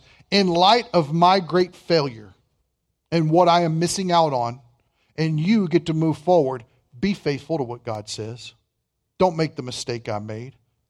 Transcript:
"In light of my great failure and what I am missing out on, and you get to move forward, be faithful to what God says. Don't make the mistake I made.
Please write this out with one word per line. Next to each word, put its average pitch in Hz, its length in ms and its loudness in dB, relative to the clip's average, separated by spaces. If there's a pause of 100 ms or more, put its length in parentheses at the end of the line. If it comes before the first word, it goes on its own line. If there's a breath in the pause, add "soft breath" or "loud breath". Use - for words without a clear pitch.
(300 soft breath)
"In 196 160 2
light 185 480 4
of 151 180 2
my 175 280 4
great 180 340 -2
failure 123 580 -4 (800)
and 160 200 0
what 175 180 6
I 175 140 4
am 160 180 -2
missing 180 320 -4
out 165 200 2
on, 120 280 -4 (560)
and 160 220 -2
you 190 300 2
get 165 180 0
to 160 80 -2
move 160 220 0
forward, 131 480 0 (340)
be 196 140 -2
faithful 147 460 -6
to 135 60 -2
what 117 200 -14
God 107 240 -10
says. 113 460 -12 (640)
Don't 175 180 0
make 160 200 -4
the 143 60 -12
mistake 120 460 -10
I 104 120 -6
made. 110 340 -14 (360)